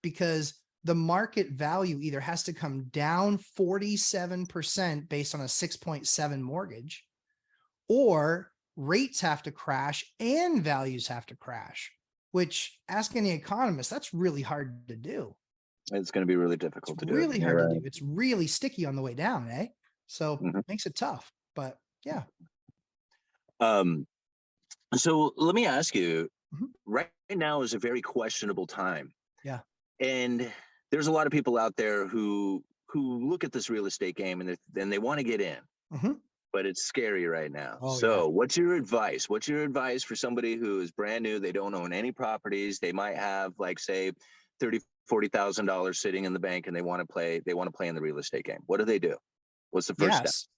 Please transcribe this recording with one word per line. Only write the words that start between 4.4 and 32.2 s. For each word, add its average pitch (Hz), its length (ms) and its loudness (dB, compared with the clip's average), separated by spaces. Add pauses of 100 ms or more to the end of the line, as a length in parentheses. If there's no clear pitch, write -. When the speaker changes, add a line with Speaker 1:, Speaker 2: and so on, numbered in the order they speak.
Speaker 1:
percent 165 640 -2
based 147 260 -4
on 147 60 -6
a 127 80 -6
six - 300 -2
point 143 280 -6
seven 143 360 0
mortgage, 139 640 -8 (840)
or 180 640 4 (240)
rates 185 460 2
have 156 220 0
to 151 60 -6
crash 143 540 -4 (160)
and 285 420 2
values 135 460 -2
have 120 180 -8
to 135 100 -18
crash, - 540 -12 (420)
which, - 460 -2 (100)
ask 214 280 -2
any 208 140 2
economist, 175 580 0
that's - 240 -6
really 165 300 2
hard 127 460 -6
to 113 80 -12
do. 120 380 -8 (560)
Speaker 2:
It's 98 200 -2
gonna 95 160 2
be 90 100 6
really 87 220 4
difficult - 380 -6
Speaker 1:
It's - 40 -12
Speaker 2:
to - 60 -4
do. - 80 0
Speaker 1:
really 294 260 2
Speaker 2:
You're 85 80 2
Speaker 1:
hard 85 100 6
to 82 60 6
Speaker 2:
right. 82 180 2
Speaker 1:
do. 135 40 -8
It's 139 160 -10
really 180 440 0
sticky 185 380 -2
on 135 100 -2
the 135 60 -4
way 127 140 -4
down, 151 360 -2
eh? 165 180 -4 (380)
So 151 300 -4
Speaker 2:
Mm-hmm. 175 220 -2
Speaker 1:
it - 100 -6
makes 208 160 -6
it 165 100 -6
tough, - 380 -6 (240)
but 135 220 -8 (260)
yeah. 214 200 -6 (1300)
Speaker 2:
Um, 95 480 4 (880)
so 156 420 4
let 170 180 4
me 233 120 4
ask 135 280 0
you, 85 340 2 (260)
Speaker 1:
Mm-hmm. 175 100 -6 (220)
Speaker 2:
right 123 220 -2 (220)
now 151 300 0
is 117 140 -2
a 104 40 -4
very 120 220 0
questionable 101 680 -2
time. 87 460 -4 (320)
Speaker 1:
Yeah. 127 160 -8 (400)
Speaker 2:
And 123 500 0 (400)
there's 147 160 2
a 156 60 4
lot 156 140 4
of 131 60 2
people 120 260 4
out 113 180 2
there 104 300 2
who, 101 580 0 (220)